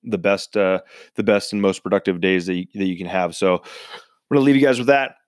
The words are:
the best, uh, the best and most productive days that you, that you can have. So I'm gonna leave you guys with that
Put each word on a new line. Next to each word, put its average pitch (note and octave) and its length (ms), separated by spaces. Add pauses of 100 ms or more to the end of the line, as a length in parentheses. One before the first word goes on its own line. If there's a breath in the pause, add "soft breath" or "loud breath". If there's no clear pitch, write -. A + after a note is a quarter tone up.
the G#2+ 140
best, G2 400
uh, F#2 220 (340 loud breath)
the - 80
best G2+ 300
and G#2 100
most F#2+ 200
productive F#2+ 380
days F#2 260
that F#2 80
you, F#2 200
that G2 100
you F#2 140
can F#2 80
have. F2+ 280
So F#2 220
I'm - 60 (680 loud breath)
gonna C#3 140
leave C#3 120
you C3+ 100
guys B2+ 120
with B2 100
that C#3 280 (120)